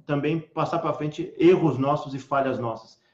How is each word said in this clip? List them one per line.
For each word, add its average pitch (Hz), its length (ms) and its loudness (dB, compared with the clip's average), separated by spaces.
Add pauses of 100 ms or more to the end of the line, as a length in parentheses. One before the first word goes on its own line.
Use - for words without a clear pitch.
também 147 320 -2
passar 160 400 -4
pra 151 140 -2
frente 151 460 -6
erros 165 400 6
nossos 139 360 -2
e 135 40 -6
falhas 135 400 -2
nossas. 117 420 -8 (140)